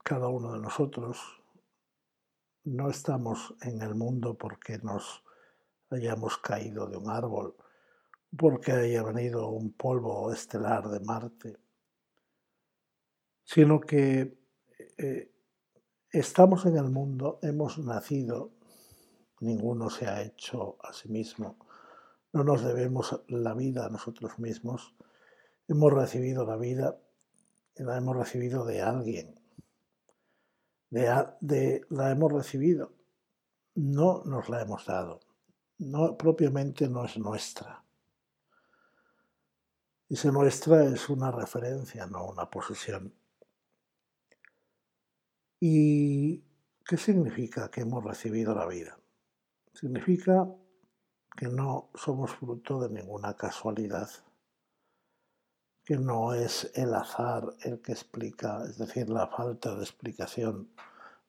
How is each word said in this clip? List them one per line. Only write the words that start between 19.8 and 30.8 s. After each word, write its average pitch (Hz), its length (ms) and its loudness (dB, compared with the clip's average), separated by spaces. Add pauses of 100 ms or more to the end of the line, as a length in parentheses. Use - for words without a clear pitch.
se - 180 -6
ha 101 140 -2
hecho 104 640 -8
a - 100 -14
sí - 160 -14
mismo, 110 480 -6 (760)
no 147 120 2
nos 135 200 4
debemos 127 640 -2
la 117 280 -2
vida 127 320 -4
a - 20 -6
nosotros 110 480 -10
mismos, 117 560 -8 (760)
hemos 151 240 8
recibido 131 540 2
la 110 100 -2
vida, 127 440 -2 (760)
la 127 220 -4
hemos 127 180 -2
recibido 123 500 -4
de 101 160 -2
alguien, 113 580 -4 (1500)